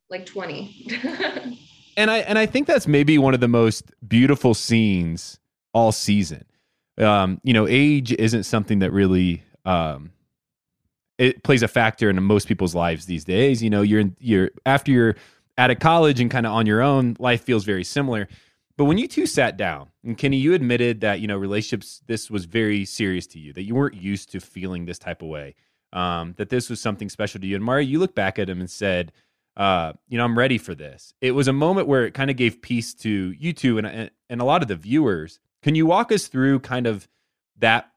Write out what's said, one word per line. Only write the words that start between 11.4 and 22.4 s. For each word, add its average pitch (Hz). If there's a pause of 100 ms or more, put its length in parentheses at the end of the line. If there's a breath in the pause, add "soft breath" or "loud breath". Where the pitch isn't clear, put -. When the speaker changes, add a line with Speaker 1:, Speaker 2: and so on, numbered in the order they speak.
Speaker 2:
plays 131
a 110
factor 110
in 92
most 101
people's 90
lives 85
these 85
days. 113
You 113
know, 104
you're 104
in, 101
you're, 101 (160)
after 135
you're 117 (420 soft breath)
out 127
of 120
college 160
and 120
kinda 117
on 110
your 107
own, 131
life 123
feels 113
very 95
similar. 120 (500 soft breath)
But 143
when 160
you 254
two -
sat 113
down, 80 (160)
and 113
Kenny, 139
you 139
admitted 120
that, 101
you 107
know, 101
relationships, 101
this 113
was 101